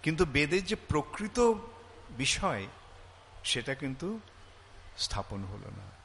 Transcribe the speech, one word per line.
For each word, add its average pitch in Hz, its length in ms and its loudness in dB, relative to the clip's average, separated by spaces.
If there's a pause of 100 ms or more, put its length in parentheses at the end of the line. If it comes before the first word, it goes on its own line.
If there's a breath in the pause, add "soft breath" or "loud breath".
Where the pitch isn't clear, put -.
কিন্তু 160 220 4
বেদের 147 400 4
যে 208 100 0 (120)
প্রকৃত 202 520 0 (800)
বিষয় 131 460 2 (800)
সেটা 127 320 0
কিন্তু 135 320 -4 (920)
স্থাপন - 460 -2
হলো 98 340 -8
না। 98 100 -12 (180)